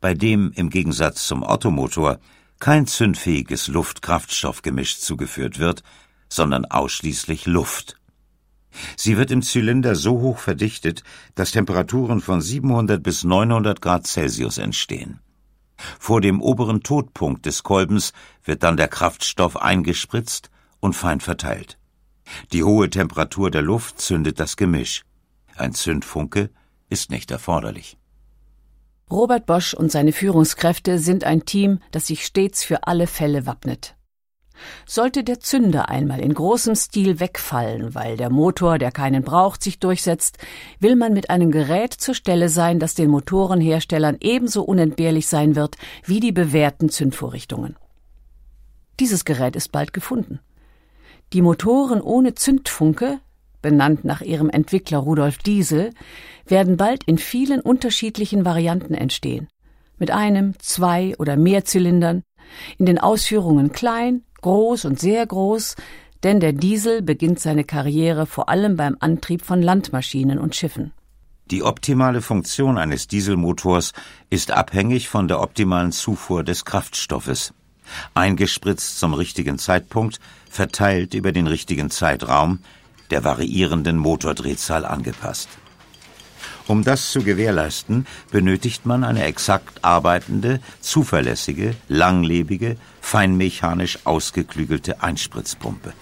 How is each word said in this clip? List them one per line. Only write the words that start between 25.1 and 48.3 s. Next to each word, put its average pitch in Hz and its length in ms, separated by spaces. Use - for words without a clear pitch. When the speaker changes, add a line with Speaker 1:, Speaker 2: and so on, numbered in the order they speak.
Speaker 1:
Ein 65 180
Zündfunke 80 760
ist - 220
nicht 62 200
erforderlich. 60 680
Speaker 2:
Robert 233 360
Bosch 175 280
und 156 180
seine 151 200
Führungskräfte 170 840
sind 180 260
ein 156 200
Team, 196 340
das - 160
sich - 160
stets - 400
für - 220
alle 175 200
Fälle 143 400
wappnet. - 500
Sollte 254 360
der 240 160
Zünder 208 520
einmal 131 280
in 147 140
großem 208 420
Stil 190 460
wegfallen, 117 720
weil 113 220
der 120 140
Motor, 165 480
der 127 120
keinen 135 320
braucht, 175 400
sich - 160
durchsetzt, 180 600
will 233 160
man 233 160
mit 196 180
einem 175 200
Gerät 156 420
zur - 220
Stelle 175 340
sein, 170 320
das 160 140
den 156 160
Motorenherstellern 160 1120
ebenso 226 420
unentbehrlich 160 680
sein 151 280
wird 151 200
wie 196 160
die 226 120
bewährten 156 560
Zündvorrichtungen. - 880